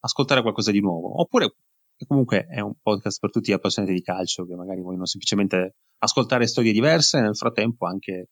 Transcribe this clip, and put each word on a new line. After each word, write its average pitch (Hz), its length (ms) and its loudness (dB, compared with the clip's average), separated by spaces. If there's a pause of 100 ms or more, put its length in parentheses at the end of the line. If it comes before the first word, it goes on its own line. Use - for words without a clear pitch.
ascoltare 135 420 0
qualcosa 107 280 0
di 101 100 4
nuovo. 87 400 -2
Oppure, - 340 2 (520)
comunque, 123 400 2
è 123 140 -8
un 104 200 -4
podcast 104 380 -2
per - 120 -2
tutti - 200 -2
gli 101 40 4
appassionati 95 380 -2
di 90 100 0
calcio 92 440 -6
che 90 80 -12
magari 92 260 -10
vogliono 90 260 -8
semplicemente 98 680 0 (220)
ascoltare 123 480 2
storie 117 260 2
diverse 147 460 4
e 123 40 4
nel 107 140 0
frattempo 113 500 -2
anche 92 460 -8